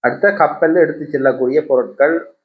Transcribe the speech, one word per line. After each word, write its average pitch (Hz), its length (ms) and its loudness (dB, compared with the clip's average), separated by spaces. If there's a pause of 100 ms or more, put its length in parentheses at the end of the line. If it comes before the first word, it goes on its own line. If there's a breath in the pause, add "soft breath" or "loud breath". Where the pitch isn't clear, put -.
அடுத்த 123 280 0
கப்பல்ல 160 440 0
எடுத்து 156 300 0
செல்லக்கூடிய 135 600 -2
பொருட்கள், 139 500 0 (300)